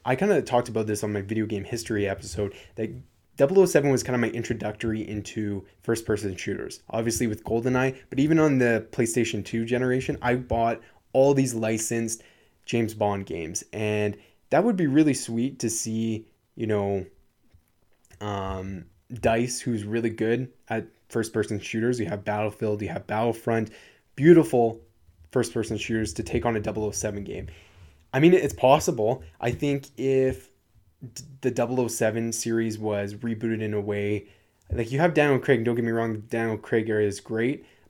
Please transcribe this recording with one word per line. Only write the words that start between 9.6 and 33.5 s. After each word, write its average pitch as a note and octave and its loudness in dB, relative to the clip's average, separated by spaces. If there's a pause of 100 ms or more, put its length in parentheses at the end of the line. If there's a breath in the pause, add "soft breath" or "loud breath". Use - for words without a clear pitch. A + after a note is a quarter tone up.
generation, B2+ 0
I B2 0
bought A#2 -2 (320 soft breath)
all C3+ 6
these C3+ 2
licensed A2+ -2 (420 soft breath)
James A#2 0
Bond G2+ -2
games. E2 -8 (100)
And G#2+ -2 (340 soft breath)
that D#3+ 4
would A3+ 2
be E3+ 2
really D3 4
sweet A#2+ -4
to A#2 -2
see, A2 -4 (300)
you A2 -6
know, G2+ 0 (1120)
um, F#2+ -6 (340)
dice, A#2+ 0
who's A2 -4
really A2+ -2
good A2+ -2 (180)
at A2+ -4 (240)
first-person A2 -2
shooters. A#2 -2
You G2 -4
have G2 -6
Battlefield, G#2+ -2
you G2 -4
have - -10
Battlefront, A2+ -2 (460 loud breath)
beautiful C3+ 6 (520)
first-person A#2 -2
shooters A2 -4
to A#2 -6
take - -2
on A#2 0
a G#2+ -2
double G#2+ -4
oh G2+ -4
seven G2+ -4
game. - -10 (640 soft breath)
I C3+ 2
mean, E3 8
it's C#3+ 4
possible. B2+ 4 (160 loud breath)
I A#2+ -2
think C#3+ -2 (100)
if C3 0 (520)
d-, - -16 (180)
the B2+ 2
double A#2+ -2
oh A#2+ 2
seven A2+ -2
series A2+ -2
was G#2 -4
rebooted A2+ -4